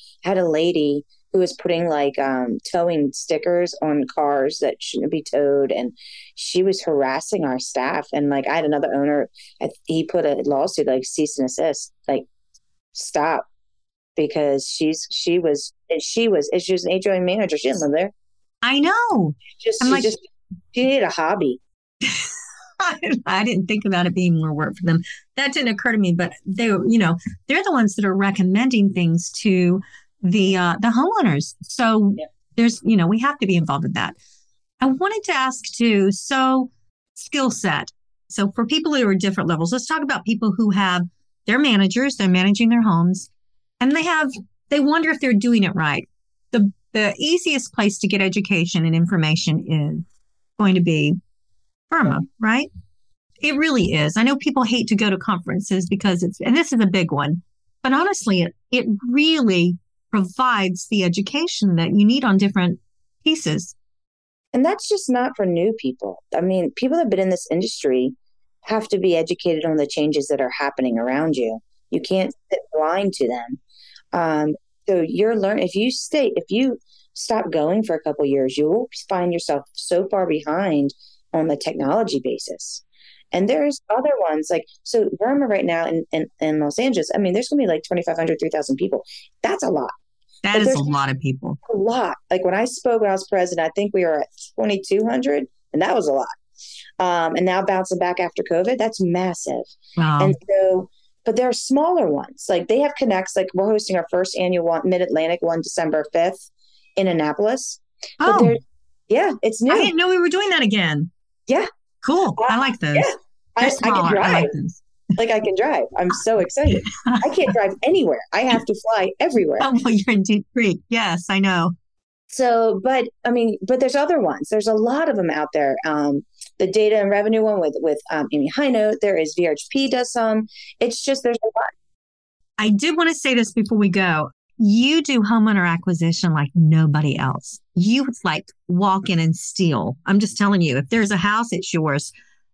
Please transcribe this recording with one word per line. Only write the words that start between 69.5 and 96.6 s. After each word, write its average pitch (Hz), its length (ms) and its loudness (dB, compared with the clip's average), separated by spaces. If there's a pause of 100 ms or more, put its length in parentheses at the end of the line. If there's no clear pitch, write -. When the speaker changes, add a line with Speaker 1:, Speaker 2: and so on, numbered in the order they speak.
Speaker 1:
on 160 120 0
the 147 100 0
changes 147 420 -2
that 139 120 0
are 127 160 -2
happening 131 420 -2
around 139 360 0
you. 113 240 -4 (320)
You 175 100 -2
can't 190 320 -2 (180)
sit - 100 -2 (120)
blind 170 420 0
to 123 140 -2
them. 123 300 -8 (540)
Um, 156 420 0 (340)
so 185 180 2
you're 202 300 0
learn-, 202 220 0
if 180 160 -2
you 220 160 0
stay, - 460 -2
if 170 120 -4
you 240 300 0 (360)
stop - 360 -4
going 165 320 0
for 180 140 -2
a 156 60 -4
couple 151 220 -2
years, 135 320 0
you 151 120 2
will 226 200 0 (200)
find 180 240 -2
yourself 165 300 -4 (100)
so 185 360 -2
far 190 180 0
behind 151 640 0 (420)
on 160 160 0
the 147 80 -2
technology 156 640 -2
basis. - 640 -10 (480)
And 190 160 0
there's 285 320 0 (100)
other 254 220 0 (180)
ones, 156 200 -4
like, 165 120 -2 (220)
so 220 240 0 (120)
verma 269 280 0
right 202 160 0
now 165 220 0
in, 165 260 -2
in, 160 140 -2 (140)
in 156 200 0
Los 147 180 -2
Angeles, 226 340 0
I - 60 -8
mean, 190 140 0
there's 226 160 -2
gonna 285 140 2
be, 214 40 2
like, 160 160 0
twenty-five 170 340 -4
hundred, 220 220 -2
three 160 120 -2
thousand - 260 -2
people. 190 260 -2 (400)
That's 381 220 -2
a 220 60 -2
lot. 139 200 -2 (540)
Speaker 2:
That 202 80 0
Speaker 1:
But 214 80 4
Speaker 2:
is 208 80 2
Speaker 1:
there's 170 100 2
Speaker 2:
a 139 60 -2
lot 139 260 0
of 135 80 -4
people. 139 400 -4 (140)
Speaker 1:
A 214 40 -2
lot. 208 400 0 (140)
Like, 185 140 0
when 180 100 2
I 220 120 0
spoke 240 340 0
when 202 100 2
I 190 40 2
was 190 140 -4
president, 180 380 0
I 160 80 -2
think 202 180 -2
we 185 120 2
were 156 160 0
at - 80 -6 (260)
twenty-two 202 540 0
hundred, 262 380 0 (260)
and 151 100 0
that 220 140 0
was 180 100 0
a 147 60 0
lot. 131 160 0 (720)